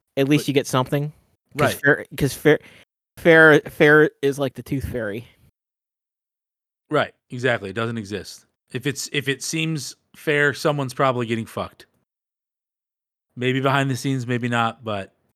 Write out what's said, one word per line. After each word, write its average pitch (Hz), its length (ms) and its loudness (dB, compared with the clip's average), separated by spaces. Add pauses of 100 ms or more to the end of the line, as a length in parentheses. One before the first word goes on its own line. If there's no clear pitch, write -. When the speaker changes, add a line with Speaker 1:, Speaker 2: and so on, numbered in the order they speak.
(180)
Speaker 1:
at 139 120 2
least 147 140 4
Speaker 2:
but - 60 -8
Speaker 1:
you 131 40 -2
get 131 140 2
something. 143 460 -2 (440)
'Cause 139 160 0
Speaker 2:
Right. - 100 -12
Speaker 1:
fair, 143 220 2 (100)
'cause 135 180 -2
fair, - 260 4 (580)
fair, 160 440 8
fair 151 500 4 (100)
is 139 180 -2
like 135 140 -4
the 123 100 -16
tooth 135 240 -6
fairy. 113 400 -8 (1600)
Speaker 2:
Right, 135 240 0 (160)
exactly. 117 400 -2
It 95 40 -10
doesn't 117 240 -4
exist. 98 480 -12 (260)
If 117 160 -8
it's, - 240 -8
if 135 160 -4
it 135 160 -4
seems 160 520 -8 (200)
fair, 147 380 0
someone's 143 400 -4
probably 123 320 0
getting 113 200 -4
fucked. - 400 -12 (1500)
Maybe 127 240 -2
behind 139 280 2
the 131 60 -2
scenes, 131 320 -4
maybe 123 220 -4
not, 117 340 -2
but 101 300 -8 (220)